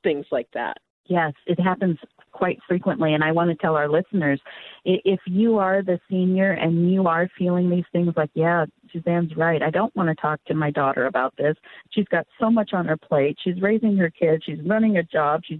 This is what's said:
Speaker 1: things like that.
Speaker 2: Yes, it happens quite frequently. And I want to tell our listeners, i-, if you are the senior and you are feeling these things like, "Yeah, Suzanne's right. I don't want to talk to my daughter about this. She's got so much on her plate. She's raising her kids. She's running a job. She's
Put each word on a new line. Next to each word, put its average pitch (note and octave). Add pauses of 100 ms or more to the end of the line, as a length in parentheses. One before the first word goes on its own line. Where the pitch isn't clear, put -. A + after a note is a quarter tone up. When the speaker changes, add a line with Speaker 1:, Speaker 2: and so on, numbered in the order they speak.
Speaker 1:
things D3+
like B2
that. A#2 (280)
Speaker 2:
Yes, E3 (140)
it F3
happens F#3 (340)
quite -
frequently. D#3+
And D#3
I D#3
want F3
to E3
tell D#3+
our D3
listeners, D#3 (460)
i-, F#3
if F#3+
you G#3+
are G3
the F#3
senior F#3
and E3+
you F#3+
are E3+
feeling F3+
these F3
things F3
like, D3+
"Yeah, E3 (280)
Suzanne's E3+
right. D#3+
I D#3
don't F#3+
want F3+
to D#3
talk D3+
to -
my D#3
daughter C#3
about B2+
this. C#3+ (340)
She's G#3
got E3+ (120)
so A3+
much A3
on F3+
her D#3
plate. D3
She's F3+
raising G#3
her E3+
kids. D#3+
She's D#3
running G#3+
a E3+
job. D#3
She's D#3